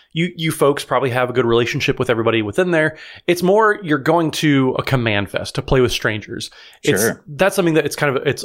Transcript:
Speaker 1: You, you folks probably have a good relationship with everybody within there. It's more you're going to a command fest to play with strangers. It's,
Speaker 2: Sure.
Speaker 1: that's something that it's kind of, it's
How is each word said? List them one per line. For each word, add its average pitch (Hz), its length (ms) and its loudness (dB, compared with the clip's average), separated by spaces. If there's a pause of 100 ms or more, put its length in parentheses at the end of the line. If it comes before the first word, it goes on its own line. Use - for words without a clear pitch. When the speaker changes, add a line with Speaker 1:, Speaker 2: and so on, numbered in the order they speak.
(120)
Speaker 1:
You, 175 240 -4
you 160 160 -4
folks 143 320 0
probably 127 260 -2
have 123 180 0
a 120 40 -6
good 123 120 2
relationship 117 540 0
with 127 100 -2
everybody 113 320 2
within 110 300 -2
there. 156 260 0 (300)
It's 175 160 0
more 208 400 4
you're 151 160 0
going 156 340 0
to 139 460 2
a 127 60 -2
command 110 440 0
fest - 280 -8
to 123 60 -4
play 135 180 2
with 120 100 4
strangers. 110 600 -6 (340)
It's, 107 180 2
Speaker 2:
Sure. - 240 -2
Speaker 1:
that's 185 300 -2
something 170 180 2
that 156 100 2
it's 143 120 -6
kind 143 200 -2
of, - 80 -6
it's - 200 -2